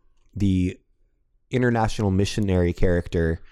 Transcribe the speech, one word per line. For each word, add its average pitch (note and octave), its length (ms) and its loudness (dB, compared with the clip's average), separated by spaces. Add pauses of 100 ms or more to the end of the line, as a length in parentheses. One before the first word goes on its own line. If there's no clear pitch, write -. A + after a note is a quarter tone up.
(320)
the F#2+ 460 0 (720)
international A#2 600 0
missionary F#2+ 640 0
character F2 680 0 (120)